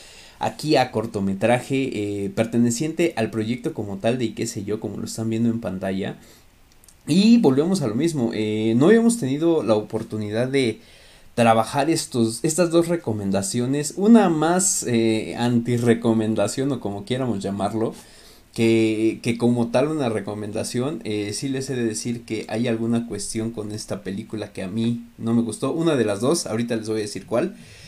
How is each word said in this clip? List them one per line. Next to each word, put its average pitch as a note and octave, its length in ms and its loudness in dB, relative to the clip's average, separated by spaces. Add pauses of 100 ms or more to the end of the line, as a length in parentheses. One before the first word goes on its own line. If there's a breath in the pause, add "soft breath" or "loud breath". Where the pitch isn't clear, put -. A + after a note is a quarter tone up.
(400 loud breath)
aquí D3 360 -2
a B2+ 160 2
cortometraje, G#2 1300 -2
eh, G2 40 -6
perteneciente A#2+ 840 0
al A2 160 -2
proyecto A2+ 420 -4
como G2+ 240 -8
tal A#2 220 0
de A#2+ 60 0
Y A2 80 -4
qué A2+ 120 -6
sé G#2+ 180 -6
yo, G2+ 160 -4
como G2+ 180 -8
lo G2 80 -8
están A2+ 240 -6
viendo A2+ 200 2
en A2+ 100 0
pantalla. F#2+ 580 -4 (880 soft breath)
Y G3 300 6
volvemos D#3 440 4
a C3+ 60 0
lo G#2 80 -2
mismo, D3 380 0
eh, G#2+ 420 0
no C3+ 120 6
habíamos A3+ 300 6
tenido D3 460 0
la A#2 120 2
oportunidad G#2+ 720 -4
de C3 320 0 (540 loud breath)
trabajar A#2 540 4
estos, A#2 540 0
estas D#3+ 260 2
dos E3 200 4
recomendaciones, A#2+ 1080 -2
una G#3+ 320 8
más, E3+ 560 0
eh, A2 540 0
antirrecomendación A#2 1400 2
o A#2+ 80 -6
como G2+ 240 -8
quieramos B2 360 -4
llamarlo, G2+ 520 -4 (600 loud breath)
que, A2 720 2
que A#2 140 -2
como A#2+ 300 2
tal B2+ 200 2
una D3+ 220 -2
recomendación. G#2 960 -4
Eh, G#2 280 -4
sí C#3+ 140 -6
les C3+ 220 -4
he C3 60 -4
de A#2+ 100 0
decir A#2 400 -4
que A2 240 -6
hay A#2 180 -2
alguna A#2 400 0
cuestión A2 440 -6
con G#2 200 -8
esta G#2+ 320 -8
película G#2 480 -8
que G2 120 -10
a F#2+ 40 -6
mí A2+ 380 -2 (120)
no A2+ 160 -2
me A#2 100 4
gustó, B2 280 -4
una E3 240 0
de A#2+ 80 2
las G2+ 160 0
dos, C#3+ 260 0
ahorita A#2+ 300 -2
les G#2+ 140 -4
voy A2 80 -2
a A2 40 -2
decir G2 240 -8
cuál, C3+ 300 -2 (320 loud breath)